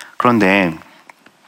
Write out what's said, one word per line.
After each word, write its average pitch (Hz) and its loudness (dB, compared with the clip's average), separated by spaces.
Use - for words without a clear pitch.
그런데 98 0